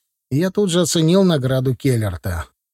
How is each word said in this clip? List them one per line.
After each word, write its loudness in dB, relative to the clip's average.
И 0
я 0
тут -2
же 0
оценил 2
награду 0
Келлерта. -4